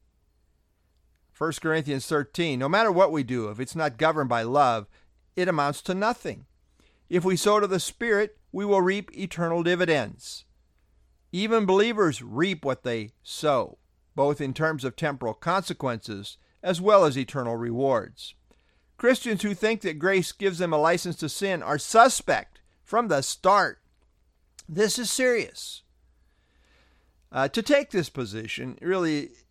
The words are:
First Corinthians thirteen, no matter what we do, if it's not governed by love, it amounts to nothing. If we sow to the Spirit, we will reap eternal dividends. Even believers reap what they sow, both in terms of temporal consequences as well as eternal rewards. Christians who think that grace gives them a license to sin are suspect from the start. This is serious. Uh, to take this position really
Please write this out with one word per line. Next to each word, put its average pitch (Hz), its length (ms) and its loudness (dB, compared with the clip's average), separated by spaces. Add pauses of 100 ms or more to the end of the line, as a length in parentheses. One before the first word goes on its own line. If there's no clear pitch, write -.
(1300)
First 160 320 -6
Corinthians 147 420 -2
thirteen, 147 540 -2
no 135 100 -2
matter 208 220 4
what 175 200 4
we 151 120 -2
do, 117 260 -4
if 104 100 -10
it's 131 160 -10
not 151 220 -4
governed 151 320 2
by 117 140 0
love, 120 440 2 (480)
it 180 120 0
amounts 147 340 0
to 185 140 -4
nothing. 196 500 -4 (640)
If 170 160 0
we 185 100 4
sow 208 240 4
to 208 60 2
the 185 140 -2
Spirit, 214 580 -2 (140)
we 196 140 -6
will 196 180 4
reap 190 340 0
eternal 170 460 -4
dividends. 165 840 -2 (840)
Even 214 340 0
believers 196 560 2
reap 151 420 -2
what 131 200 -2
they 117 300 -4 (100)
sow, 131 560 -2 (360)
both 143 240 0
in 135 140 -4
terms 156 300 -2
of 127 120 -6
temporal 131 380 -4
consequences 127 1040 -6 (240)
as 180 180 0
well 196 240 8
as 139 140 2
eternal 123 380 -4
rewards. 120 800 -2 (640)
Christians 240 400 2
who 208 140 -2
think 220 260 -2
that 160 160 -6
grace 185 340 0
gives 190 280 -4
them 175 120 -2
a 156 60 2
license 165 380 2
to 160 120 -6
sin 180 360 -4
are 139 160 -2
suspect - 840 2 (220)
from 233 240 -2
the 143 160 0
start. 185 560 2 (880)
This 190 300 0
is 226 100 -6
serious. - 720 -2 (1500)
Uh, 135 160 0
to 220 160 -4
take 285 260 2
this 180 200 -2
position 123 720 -10
really 160 500 -2 (220)